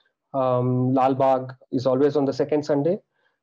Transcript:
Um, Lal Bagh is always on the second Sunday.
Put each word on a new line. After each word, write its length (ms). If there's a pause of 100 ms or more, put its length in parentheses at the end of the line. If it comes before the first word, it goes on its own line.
(340)
Um, 600
Lal 220
Bagh 380 (180)
is 140
always 320
on 80
the 80
second 320
Sunday. 340 (440)